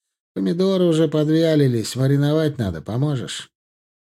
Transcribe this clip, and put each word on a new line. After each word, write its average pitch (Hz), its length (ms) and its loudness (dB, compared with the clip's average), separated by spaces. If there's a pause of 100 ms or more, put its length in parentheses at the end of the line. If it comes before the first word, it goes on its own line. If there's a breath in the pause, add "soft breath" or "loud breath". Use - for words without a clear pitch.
(340)
Помидоры 190 520 0
уже 160 220 2
подвялились, 151 880 2
мариновать 143 600 0
надо, 80 240 -4
поможешь?" 120 680 -6 (680)